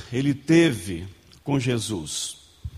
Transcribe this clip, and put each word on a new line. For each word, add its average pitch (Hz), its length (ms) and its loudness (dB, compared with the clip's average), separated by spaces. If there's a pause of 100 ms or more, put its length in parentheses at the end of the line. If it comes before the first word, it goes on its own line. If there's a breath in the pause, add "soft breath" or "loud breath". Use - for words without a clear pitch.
(120)
ele 139 220 0
teve 104 720 2 (380)
com 139 160 0
Jesus? 107 760 -4 (400 loud breath)